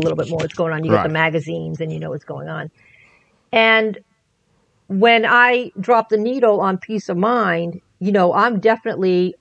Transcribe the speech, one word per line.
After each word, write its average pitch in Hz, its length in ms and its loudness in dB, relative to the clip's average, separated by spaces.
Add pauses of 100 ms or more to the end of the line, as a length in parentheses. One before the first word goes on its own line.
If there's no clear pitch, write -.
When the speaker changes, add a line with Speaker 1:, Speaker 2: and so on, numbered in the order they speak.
Speaker 1:
little 160 140 0
bit 123 120 -4
more 165 80 -4
what's 156 160 -6
going 165 200 -4
on. 156 100 -6
You 160 80 -2
get 107 60 2
the 104 120 0
Speaker 2:
Right. - 20 -6
Speaker 1:
magazines 160 720 -4
and 160 100 -8
you 156 80 -10
know 156 120 -10
what's 156 140 -12
going 143 220 -12
on. 156 220 -10 (840)
And 220 460 2 (880)
when 220 380 4
I 240 540 2
drop 226 300 2
the 214 80 0
needle 220 440 2
on 190 160 0
Peace 214 320 -8
of 180 80 -4
Mind, 180 640 -2 (180)
you 190 120 -2
know, 180 220 4
I'm 208 260 2
definitely, 185 800 0